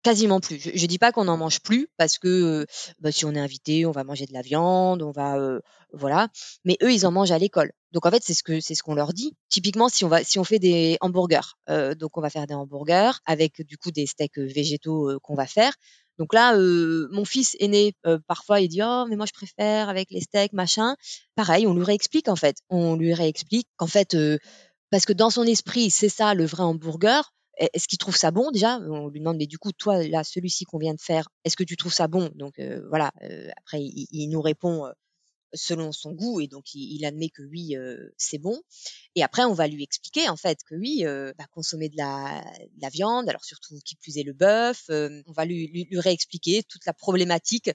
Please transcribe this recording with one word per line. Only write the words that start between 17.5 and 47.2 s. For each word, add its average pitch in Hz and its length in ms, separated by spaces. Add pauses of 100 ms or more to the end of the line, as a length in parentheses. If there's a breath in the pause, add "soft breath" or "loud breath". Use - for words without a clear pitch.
aîné, 208 340 (120)
heu, 165 120 (100)
parfois, 202 320
il 185 80
dit : « 170 160
Oh, 247 240
mais 220 80
moi, 214 100
je 208 60
préfère 214 560
avec 185 220
les 185 100
steaks, 202 320
machin. » 208 420 (420 loud breath)
Pareil, 220 300
on 185 80
lui 175 100
réexplique, 208 440
en 196 80
fait. 147 200 (140)
On 170 260
lui 165 180
réexplique 165 520 (100)
qu'en 170 120
fait, 196 260
heu, 151 240 (540 soft breath)
parce 190 140
que 214 60
dans 220 180
son 240 140
esprit, 233 460
c'est 208 180
ça, 208 260
le 170 100
vrai 165 180
hamburger. 165 680 (260)
Est, - 160
est-ce - 140
qu'il 185 100
trouve 185 180
ça 165 140
bon, 240 220
déjà ? 233 260
On 151 300
lui 147 100
demande : « 160 200
Mais 151 100
du 156 100
coup, 202 140
toi, 190 320
là, 160 180
celui-ci 180 440
qu'on 170 120
vient 156 160
de 156 60
faire, 160 260 (180)
est-ce - 120
que 190 80
tu 175 120
trouves 175 160
ça 170 140
bon ? » 165 300
Donc, 143 240
heu, 131 300
voilà, 151 200 (140)
heu, - 340
après, - 240
il, 139 300
il 151 160
nous 156 120
répond, 156 460
heu, 127 60 (640)
selon 165 360
son 151 180
goût 190 300
et 147 80
donc 139 260
il, 139 220
il 151 100
admet 156 220
que 147 140
oui, 151 340
heu, 127 420
c'est - 200
bon. 196 220 (540 loud breath)
Et 175 80
après, 240 220
on 240 80
va 165 160
lui 147 160
expliquer, - 440
en 175 80
fait, 160 220 (100)
que 156 60
oui, 226 320
heu, 139 320
bah, 147 140
consommer 156 360
de 151 80
la, 139 460 (320)
de - 80
la 139 60
viande, 208 400
alors - 160
surtout - 400
qui - 100
plus 151 240
est 147 60
le 143 80
bœuf, 214 580
hem, 147 380
on 165 40
va 156 120
lui, 170 240
lui, 175 200
lui 185 120
réexpliquer 175 680
toute - 180
la 175 60
problématique 180 840